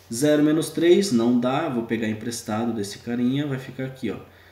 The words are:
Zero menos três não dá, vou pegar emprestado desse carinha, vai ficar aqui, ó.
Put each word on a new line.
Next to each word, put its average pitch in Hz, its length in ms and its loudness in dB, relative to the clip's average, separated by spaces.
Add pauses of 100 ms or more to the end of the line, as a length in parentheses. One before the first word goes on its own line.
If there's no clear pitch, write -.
(140)
Zero 147 300 2
menos 151 260 2
três 175 440 4
não 120 260 4
dá, 139 300 0
vou 117 140 -2
pegar 113 240 -2
emprestado 113 680 -4
desse 101 260 -8
carinha, 123 480 -2
vai 135 100 -4
ficar - 280 -10
aqui, 120 260 -8
ó. - 60 -8 (340)